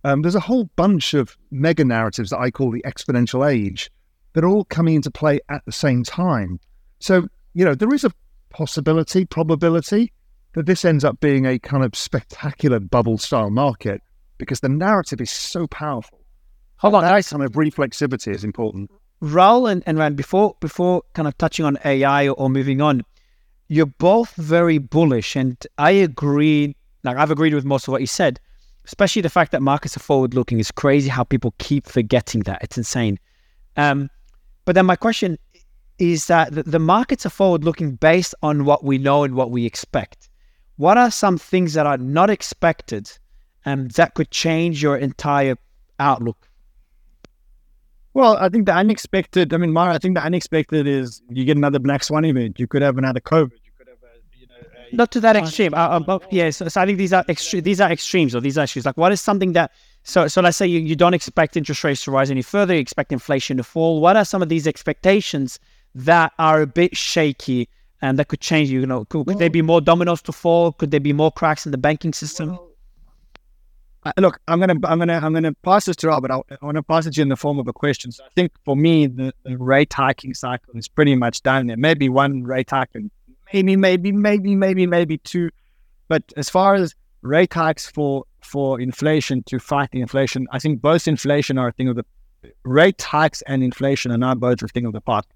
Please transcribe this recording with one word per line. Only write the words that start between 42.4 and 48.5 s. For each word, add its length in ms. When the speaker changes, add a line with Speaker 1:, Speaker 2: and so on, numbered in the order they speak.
Speaker 2:
um, 240
that 240
could 160
change 540
your 140
entire 580
outlook? 500
Speaker 3:
Well, 220
I 140
think 160